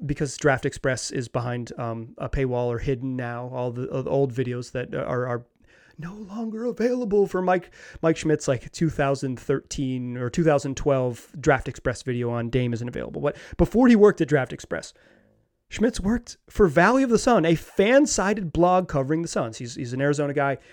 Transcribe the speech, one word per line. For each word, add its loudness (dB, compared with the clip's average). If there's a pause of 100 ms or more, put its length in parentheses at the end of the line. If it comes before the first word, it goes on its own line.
because -4
Draft 2
Express -4
is -6
behind, -6
um, -8
a -8
paywall -2
or -2
hidden -4
now, -8
all -4
the, -8
uh, -4
the -4
old 2
videos -4
that -6
are, -2
are -4 (520)
no -12
longer -8
available 2
for -2
Mike, 2 (280)
Mike 2
Schmidt's, 0
like, -2
two 0
thousand -2
thirteen -4
or -4
two 0
thousand 2
twelve -2 (120)
Draft 2
Express -6
video -2
on -4
Dame 0
isn't -6
available. -8
But -2 (200)
before 6
he 10
worked 6
at 0
Draft 0
Express, -10 (760)
Schmitz -2
worked -4 (120)
for 4
Valley 4
of 0
the 4
Sun, 4
a 4
fan-sided 2
blog 4
covering -2
the -6
Suns. -6
He's, -12
he's -8
an -4
Arizona 0
guy. 0 (140)